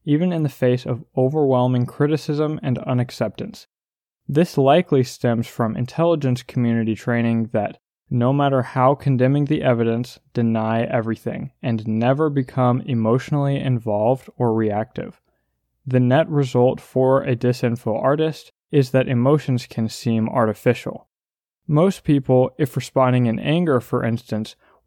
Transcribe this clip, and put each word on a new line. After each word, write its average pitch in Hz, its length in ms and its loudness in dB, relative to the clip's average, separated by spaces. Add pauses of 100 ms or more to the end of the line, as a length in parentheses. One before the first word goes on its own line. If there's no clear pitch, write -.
even 165 280 0
in 160 120 -2
the 143 60 0
face 127 360 0
of 117 180 -6 (140)
overwhelming 127 720 2
criticism 151 720 -2
and 127 160 -2
unacceptance. - 880 -6 (600)
This 151 300 0
likely 143 460 4
stems 117 420 -2
from 113 320 -4
intelligence 139 640 -2
community 117 540 -2
training 117 580 -2
that, 104 240 -4 (320)
no 127 240 0
matter 139 300 2
how 135 320 2
condemning 139 500 0
the 151 160 -2
evidence, 117 580 -2 (140)
deny 113 480 0
everything, 113 720 -4 (100)
and 110 260 -4
never 131 440 0
become 127 560 0
emotionally 131 720 0
involved 117 760 -2
or 120 160 0
reactive. 110 680 -2 (640)
The 127 140 2
net 127 280 4
result 131 540 2
for 131 400 2
a 139 140 -2
disinfo 117 680 -2
artist 151 500 -2 (200)
is 139 180 2
that 131 180 2
emotions 127 600 0
can 113 220 -4
seem 113 380 -2
artificial. - 800 -2 (600)
Most 165 360 2
people, 131 540 2
if 147 180 -2
responding 127 520 2
in 113 100 0
anger, 151 420 0
for 123 240 -4
instance, 113 520 -4 (320)